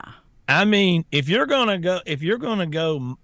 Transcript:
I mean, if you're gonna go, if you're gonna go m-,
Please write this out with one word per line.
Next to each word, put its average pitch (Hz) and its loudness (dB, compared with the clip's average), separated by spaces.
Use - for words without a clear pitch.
I 151 4
mean, 196 4
if 143 0
you're 247 0
gonna 233 0
go, 180 0
if 143 -6
you're 190 0
gonna 214 -2
go 160 -2
m-, 127 -6